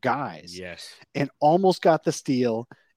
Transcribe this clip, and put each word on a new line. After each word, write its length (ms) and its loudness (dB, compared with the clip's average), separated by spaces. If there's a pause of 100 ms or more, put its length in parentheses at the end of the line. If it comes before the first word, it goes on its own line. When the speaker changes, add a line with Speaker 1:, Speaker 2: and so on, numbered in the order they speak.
Speaker 1:
guys. 580 -6
Speaker 2:
Yes. 300 -14 (260)
Speaker 1:
And 160 -2 (100)
almost 420 4
got 220 4
the 80 0
steal. 560 -2 (280)